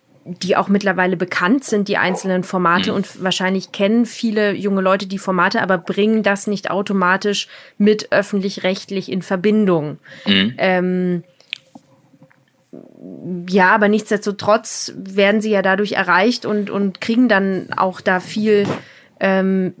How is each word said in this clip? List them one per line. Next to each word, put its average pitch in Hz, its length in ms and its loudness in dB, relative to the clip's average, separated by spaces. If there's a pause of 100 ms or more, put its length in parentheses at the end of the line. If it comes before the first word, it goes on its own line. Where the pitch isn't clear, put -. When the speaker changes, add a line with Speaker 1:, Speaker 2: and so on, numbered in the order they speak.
(240)
Speaker 1:
die 180 320 -4
auch 175 120 0
mittlerweile 185 500 0
bekannt 180 460 0
sind, 208 240 0
die 190 100 0
einzelnen 185 460 -2
Formate. 185 480 0
Speaker 2:
Mhm. - 40 -4
Speaker 1:
Und - 260 -6
wahrscheinlich 185 500 -4
kennen 220 340 2
viele 214 460 -2
junge 196 280 -2
Leute 190 260 2
die 190 120 -8
Formate, 190 420 0
aber 190 180 2
bringen 208 440 0
das 196 240 0
nicht 202 240 -4
automatisch 196 800 0 (280)
mit 214 360 2
öffentlich-rechtlich 190 1000 -2
in 185 80 -2
Verbindung. 180 800 2 (260)
Speaker 2:
Mhm. 202 320 2
Speaker 1:
Ähm, 180 680 0 (2250)
ja, 185 240 4
aber 208 140 4
nichtsdestotrotz 208 1080 0
werden 196 440 0
sie 214 100 -2
ja 202 100 2
dadurch 190 320 0
erreicht 190 540 2
und, 208 240 -2
und 202 300 -2
kriegen 233 280 2
dann 196 480 0
auch 185 240 0
da 185 200 0
viel, 208 440 2 (540)
ähm, 190 640 0